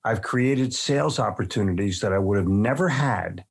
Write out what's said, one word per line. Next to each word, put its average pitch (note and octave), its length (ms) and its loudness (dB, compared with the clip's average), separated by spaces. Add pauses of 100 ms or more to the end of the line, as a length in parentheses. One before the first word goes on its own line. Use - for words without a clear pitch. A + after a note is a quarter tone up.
I've A2 180 0
created B2+ 500 0
sales D3 460 0
opportunities G2+ 800 -2
that G2+ 120 0
I G2 60 2
would G2 200 2
have F2 100 0
never B2+ 400 2
had A#2 640 -2